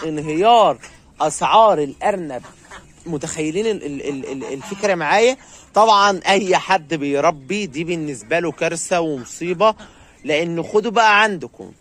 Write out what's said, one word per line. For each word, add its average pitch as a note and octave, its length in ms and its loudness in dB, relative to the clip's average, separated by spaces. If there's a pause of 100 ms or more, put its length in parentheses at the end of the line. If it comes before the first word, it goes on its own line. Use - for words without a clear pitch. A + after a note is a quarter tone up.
انهيار D#3+ 720 2 (440)
اسعار D#3+ 580 4
الارنب؟ D3 640 -4 (640)
متخيلين E3 600 -4
ال-، G#3 200 -2
ال-، C#3+ 240 -8
ال-، C3+ 220 -8
ال-، C3 220 -10
الفكره G3 420 -4
معايا؟ G3 420 2 (360)
طبعا G3+ 540 4
اي F#3 300 2
حد E3 360 -2
بيربي C#3+ 720 -2
دي D3 180 -8
بالنسبه D3+ 560 -6
له E3+ 120 -2
كارثه E3+ 480 -2
ومصيبه، E3+ 760 -2 (480)
لان E3 400 -2
خدوا G#3+ 280 0
بقى G#3+ 320 4
عندكم B2+ 580 -6